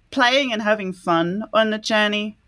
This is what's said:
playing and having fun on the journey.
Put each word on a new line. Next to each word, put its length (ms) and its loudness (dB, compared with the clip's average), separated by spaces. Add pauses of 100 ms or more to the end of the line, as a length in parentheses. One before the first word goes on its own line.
(100)
playing 440 2
and 80 -4
having 320 0
fun 580 -2
on 160 4
the 100 -2
journey. 680 -2